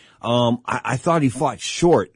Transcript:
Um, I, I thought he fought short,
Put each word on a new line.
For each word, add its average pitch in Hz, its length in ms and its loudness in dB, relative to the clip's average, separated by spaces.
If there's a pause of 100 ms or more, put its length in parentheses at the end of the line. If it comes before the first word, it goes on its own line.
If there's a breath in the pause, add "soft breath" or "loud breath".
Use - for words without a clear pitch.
(200 soft breath)
Um, 120 460 0
I, - 180 -4
I 117 120 -2
thought 165 260 0
he 139 60 2
fought 127 320 -4
short, 156 560 2